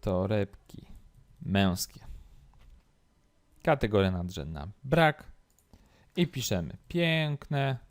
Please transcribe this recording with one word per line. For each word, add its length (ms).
Torebki 840
męskie. 580
Kategoria 480
nadrzędna 580
brak. 480
I 100
piszemy 500
piękne 920